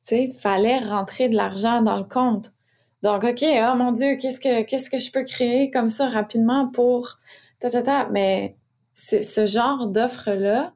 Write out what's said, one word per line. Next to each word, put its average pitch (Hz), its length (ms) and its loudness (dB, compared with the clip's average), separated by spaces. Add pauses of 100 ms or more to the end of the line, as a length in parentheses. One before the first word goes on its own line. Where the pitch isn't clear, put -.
tu 226 100 0
sais, 254 240 0
fallait 208 400 2
rentrer 208 500 -2
de 226 60 2
l'argent 208 460 0
dans 202 160 2
le 196 80 -6
compte. 247 480 -2 (500)
Donc, 202 200 0
OK, 240 200 0
oh 254 320 2
mon 247 160 2
Dieu, 269 260 0
qu'est-ce 262 220 -6
que, 240 240 0
qu'est-ce 262 260 -4
que 269 80 -4
je 254 140 -4
peux 262 120 -2
créer 262 480 0
comme 226 180 0
ça 262 200 0
rapidement 226 580 2
pour 247 520 0 (400)
ta, 247 100 -4
ta, 240 140 0
ta ? 262 260 0
Mais 196 480 -2 (360)
c'est, 208 300 0
ce 214 220 0
genre 240 420 0
d'offre-là 220 880 -2